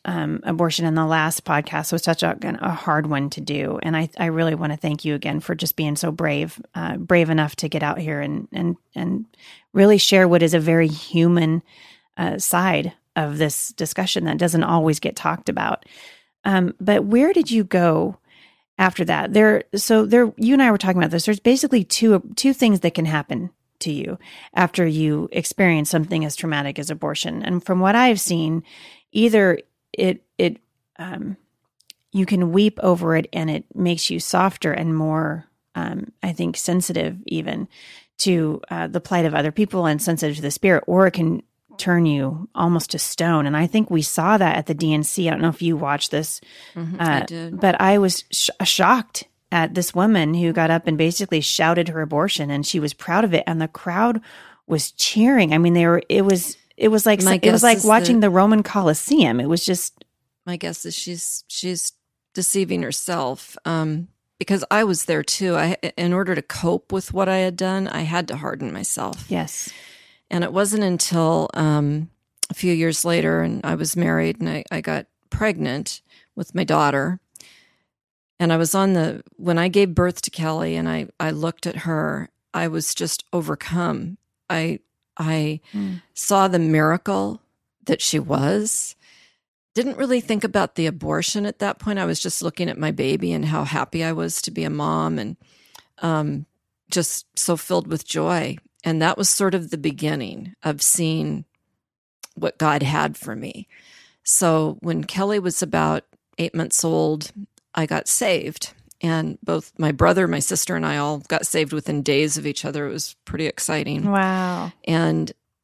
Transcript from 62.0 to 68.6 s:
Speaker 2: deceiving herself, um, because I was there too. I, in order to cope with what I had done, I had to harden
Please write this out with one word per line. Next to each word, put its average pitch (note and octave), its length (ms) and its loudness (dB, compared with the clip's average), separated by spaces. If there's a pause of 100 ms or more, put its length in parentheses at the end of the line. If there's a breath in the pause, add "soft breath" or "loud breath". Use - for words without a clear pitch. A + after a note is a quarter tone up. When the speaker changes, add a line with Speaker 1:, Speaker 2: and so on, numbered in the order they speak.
Speaker 2:
deceiving F#3 500 -2
herself, D3 800 -6
um, D#3+ 420 -2 (320)
because G3 320 -2
I G#3+ 140 2
was F#3 220 0
there D3+ 180 0
too. F3+ 320 -2
I, D#3+ 160 0 (240)
in F3 160 0
order F3+ 240 0
to D3 60 -4
cope - 500 -4
with F#3+ 200 -4
what F#3 160 0
I F#3+ 100 2
had F#3 180 0
done, F#3+ 320 -2
I D#3+ 140 -6
had E3 260 -2
to - 80 -8
harden C3+ 360 -8